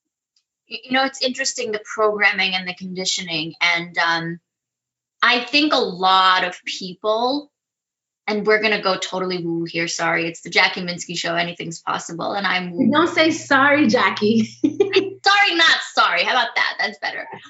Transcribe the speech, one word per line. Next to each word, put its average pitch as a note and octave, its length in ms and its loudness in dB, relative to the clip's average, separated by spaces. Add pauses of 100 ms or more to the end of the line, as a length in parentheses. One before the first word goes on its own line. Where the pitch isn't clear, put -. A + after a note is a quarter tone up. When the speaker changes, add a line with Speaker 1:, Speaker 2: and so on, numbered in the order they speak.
(720)
Speaker 1:
Y-, A3+ 140 -12
you C4 80 -12
know, C4 120 2
it's C4+ 180 -6
interesting, B3+ 500 -4
the G#3 100 -6 (120)
programming G3+ 600 2
and F#3 120 -4
the F3+ 80 -8
conditioning. F3+ 840 -6
And, E3+ 380 -2
um, E3+ 420 -2 (840)
I A#3+ 180 4
think D4 320 0
a C#4 60 4
lot F#3 640 4
of F3+ 200 -6
people, A3 840 -4 (760)
and G#3 200 -4
we're G#3+ 140 4
gonna G#3+ 220 0
go F#3+ 160 0
totally F#3 440 -6
woo E3+ 220 -4
here, E3+ 240 -4
sorry, E3+ 380 -2
it's E3 160 -10
the F3 80 -14
Jackie F#3+ 320 2
Minsky F3 340 -10
Show, E3+ 180 -4
anything's E3+ 460 -6
possible, E3+ 520 -6
and G3+ 140 -4
I'm F3+ 260 -2
woo. A3+ 180 2
Speaker 2:
Don't D#4+ 180 4
say E4 220 2
sorry, C#4+ 580 4
Jackie. G#3+ 600 2 (140)
<laughs> G4 460 2 (160)
Speaker 1:
Sorry, G4 300 4
not E4 220 4 (180)
sorry. F3+ 300 2
How G#3+ 80 0
about - 240 0
that? - 240 -2
That's G#3 180 -6
better. - 300 -8 (220)